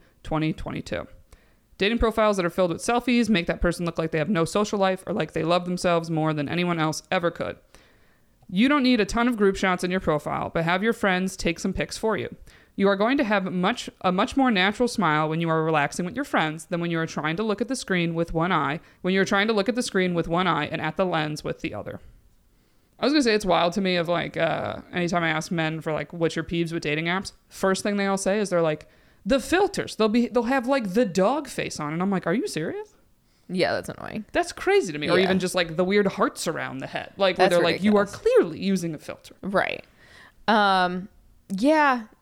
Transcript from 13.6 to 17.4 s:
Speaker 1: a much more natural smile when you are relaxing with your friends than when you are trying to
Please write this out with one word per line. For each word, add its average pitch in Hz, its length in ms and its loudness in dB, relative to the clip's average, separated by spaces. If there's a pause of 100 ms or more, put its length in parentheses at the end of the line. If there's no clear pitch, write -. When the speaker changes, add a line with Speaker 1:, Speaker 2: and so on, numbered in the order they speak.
Speaker 1:
a 180 100 2
much 202 240 0
more 262 140 4
natural 208 380 2
smile 156 400 2
when 160 120 -2
you 165 100 0
are 160 140 2
relaxing 156 420 0
with 175 100 -8
your 285 80 -4
friends 160 420 -2
than 170 140 -4
when 170 100 -2
you 165 80 0
are 160 80 -2
trying 160 300 -2
to 214 60 -4